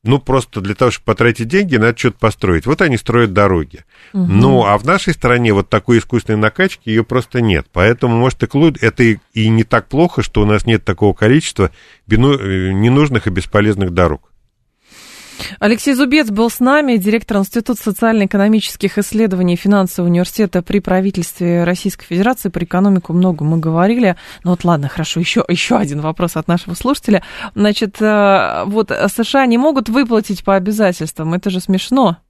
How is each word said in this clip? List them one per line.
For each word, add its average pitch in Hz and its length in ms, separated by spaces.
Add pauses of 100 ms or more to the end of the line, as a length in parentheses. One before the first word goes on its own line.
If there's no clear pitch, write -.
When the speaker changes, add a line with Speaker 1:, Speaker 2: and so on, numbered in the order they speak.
Speaker 1:
Ну, 131 160
просто 123 440
для 98 120
того, 123 160
чтобы - 140
потратить 113 420
деньги, 170 300
надо 113 220
что-то 120 200
построить. 92 460
Вот 151 160
они 143 160
строят 113 380
дороги. 92 500 (300)
Speaker 2:
Мгм. 175 260
Speaker 1:
Ну, 127 240
а 101 140
в 110 80
нашей 185 260
стране 120 400
вот 98 160
такой 117 300
искусственной 110 420
накачки, 117 480
её 110 160
просто 123 380
нет. 90 280
Поэтому, 117 460
может, 123 260
и 117 40
к - 80
лу-, 156 260
это 117 220
и, 113 160 (160)
и 110 160
не 113 120
так - 260
плохо, 151 340
что - 180
у 104 60
нас 104 180
нет 113 220
такого 101 260
количества 107 580 (360)
бину-, 123 260
э, 95 400
ненужных 123 540
и 101 40
бесполезных 98 600
дорог. 85 380 (1300)
Speaker 2:
Алексей 226 360
Зубец 262 360
был 220 200
с - 100
нами, 262 360
директор 208 420
Института 220 440
социально-экономических 208 1160
исследований 185 560
и - 20
финансового 190 540
университета 180 520
при 196 180
правительстве 175 840
Российской 180 420
Федерации. 202 420
Про 170 160
экономику 185 480
много 175 320
мы 165 140
говорили. 180 580 (280)
Ну 175 60
вот 175 140
ладно, 151 240
хорошо, 165 320
ещё, - 280
ещё 175 300
один 147 220
вопрос 160 360
от 156 120
нашего 175 260
слушателя. 226 480 (320)
Значит, 208 460
э, 196 680
вот, 214 240
э, - 180
С - 160
Ш 269 160
А 262 60
не 233 120
могут 262 300
выплатить 226 560
по 196 120
обязательствам, 180 800
это 185 160
же 185 100
смешно. 190 580 (120)